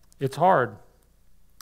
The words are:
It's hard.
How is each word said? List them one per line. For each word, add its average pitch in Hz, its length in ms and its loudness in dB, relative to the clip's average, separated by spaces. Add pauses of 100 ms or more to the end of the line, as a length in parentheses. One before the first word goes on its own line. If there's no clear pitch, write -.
(180)
It's 135 180 -6
hard. 143 400 2 (840)